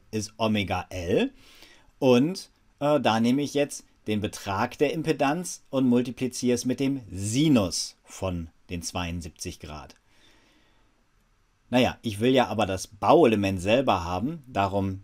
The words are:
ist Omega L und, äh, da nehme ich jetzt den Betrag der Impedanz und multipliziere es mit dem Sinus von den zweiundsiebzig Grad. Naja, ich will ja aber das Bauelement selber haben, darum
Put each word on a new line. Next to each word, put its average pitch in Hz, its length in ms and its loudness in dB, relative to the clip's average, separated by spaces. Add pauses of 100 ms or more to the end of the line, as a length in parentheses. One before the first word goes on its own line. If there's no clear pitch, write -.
(100)
ist 107 280 -6
Omega 101 500 0
L 104 440 0 (680)
und, 127 520 4 (280)
äh, 147 220 2
da 113 200 4
nehme 123 220 2
ich 135 100 -4
jetzt 143 320 -2 (220)
den 107 140 -2
Betrag 101 580 -4
der 143 140 2
Impedanz 156 760 -2
und 135 180 0
multipliziere 123 680 0
es 120 100 -2
mit 127 160 -2
dem 135 300 -2
Sinus 107 960 0
von 87 440 -6 (220)
den 87 120 -8
zweiundsiebzig 87 800 -8
Grad. 73 360 -16 (1700)
Naja, 120 320 2
ich 104 200 -6
will 127 120 4
ja 123 140 4
aber 104 180 -2
das 95 220 -4
Bauelement 104 720 4
selber 107 440 2
haben, 123 420 -6
darum 98 580 -2